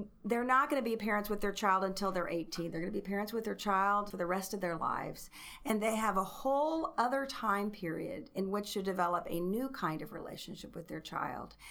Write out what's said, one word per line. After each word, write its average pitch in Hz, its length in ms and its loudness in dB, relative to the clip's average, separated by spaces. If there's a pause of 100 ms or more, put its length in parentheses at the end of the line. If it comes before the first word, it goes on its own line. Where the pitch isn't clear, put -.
(240)
they're 233 200 2
not 262 260 6
gonna 269 140 4
be 226 120 0
parents 208 360 2
with 202 100 -2
their 202 100 2
child 190 320 4
until 190 280 0
they're 180 180 0
eighteen. 170 400 -2
They're 160 100 -4
gonna 185 120 -2
be 202 100 -2
parents 202 320 -2
with 220 100 -2
their 202 120 -2
child 202 560 2
for 185 60 -6
the 175 100 0
rest 185 260 0
of 196 80 -2
their 170 160 0
lives. - 540 -4 (340)
And 214 160 2
they 220 140 2
have 214 220 2
a 190 60 4
whole 294 760 2
other 269 260 2
time 208 460 0
period 165 640 -6
in 190 160 0
which 208 220 -2
to 196 100 0
develop 175 440 2
a 170 120 -2
new 214 300 0
kind 160 340 -2
of 151 100 -12
relationship - 640 -10
with 165 120 -10
their 160 140 -8
child. - 540 -6 (160)